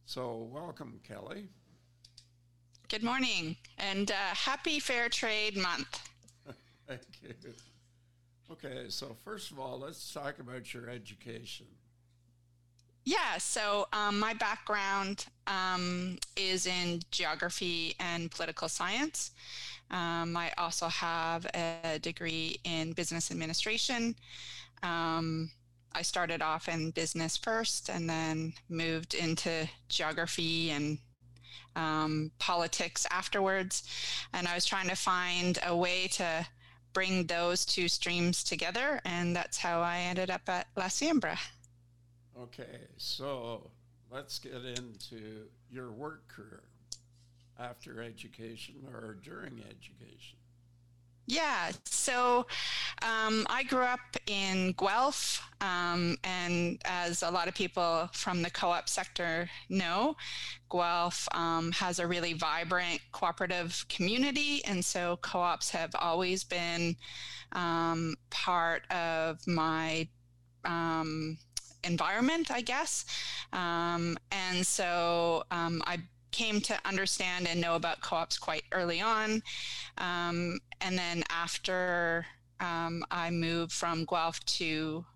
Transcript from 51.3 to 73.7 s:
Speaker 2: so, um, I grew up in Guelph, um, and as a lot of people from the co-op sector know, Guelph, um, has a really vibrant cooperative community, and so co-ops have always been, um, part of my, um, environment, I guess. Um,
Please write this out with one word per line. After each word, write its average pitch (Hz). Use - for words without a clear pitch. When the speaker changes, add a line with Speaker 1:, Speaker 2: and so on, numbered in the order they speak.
Speaker 2:
so, 247
um, 220
I 247
grew 254
up 247
in 190
Guelph, 220
um, 175
and 175
as 175
a 170
lot 175
of 185
people 175
from 180
the 175
co-op -
sector 175
know, 196
Guelph, 175
um, 165
has 180
a 175
really 170
vibrant 170
cooperative 175
community, 269
and 180
so 175
co-ops 175
have 165
always 180
been, 170
um, 165
part 165
of 165
my, 160
um, 160
environment, 208
I -
guess. 262
Um, 170